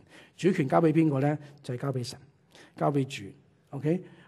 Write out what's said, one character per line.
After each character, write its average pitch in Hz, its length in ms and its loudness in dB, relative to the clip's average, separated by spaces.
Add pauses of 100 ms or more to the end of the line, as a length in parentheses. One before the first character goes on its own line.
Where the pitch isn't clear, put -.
(360)
主 180 160 2
權 151 160 0
交 170 140 4
俾 165 100 6
邊 160 180 4
個 135 100 0
呢？ 147 180 2 (240)
就 - 140 -8
係 - 20 -10
交 139 160 -6
俾 123 100 -4
神， - 160 -12 (560)
交 156 160 0
俾 139 140 0
主。 - 180 -12 (480)
OK？ 156 320 -2 (240)